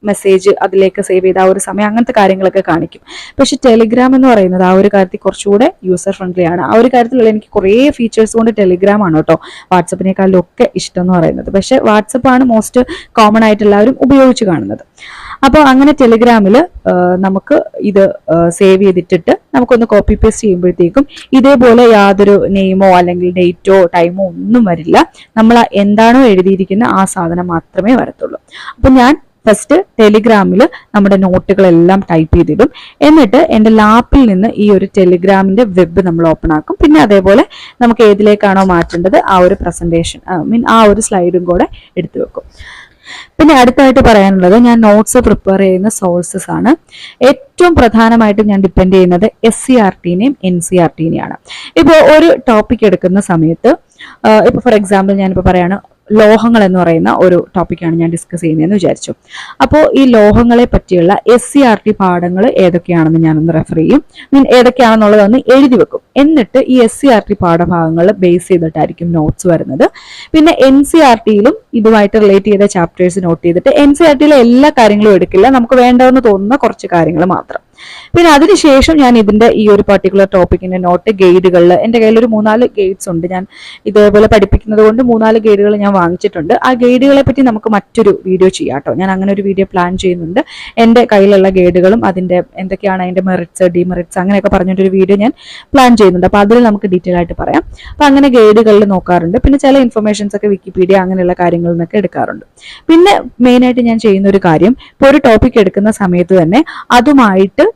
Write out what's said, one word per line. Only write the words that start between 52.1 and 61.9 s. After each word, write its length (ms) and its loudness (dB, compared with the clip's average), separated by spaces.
ഒരു 180 2
ടോപ്പിക് 360 0
എടുക്കുന്ന 360 0
സമയത്ത്, 560 -2
ആ, 120 2
ഇപ്പോ 320 0
for 100 2
example 340 -2
ഞാനിപ്പോ 320 -4
പറയാണ് 340 -2
ലോഹങ്ങൾ 520 2
എന്ന് 160 0
പറയുന്ന 400 0
ഒരു 360 2
ടോപ്പിക്കാണ് 400 -6
ഞാൻ 140 -2
ഡിസ്കസ് 320 -10
ചെയ്യുന്നതെന്ന് 340 -2
വിചാരിച്ചു. 380 -4
അപ്പോ 320 2
ഈ 120 2
ലോഹങ്ങളെ 600 2
പറ്റിയുള്ള 560 -2
എസ് 200 -2
സി 60 2
ആർ 280 2
ടി 40 -2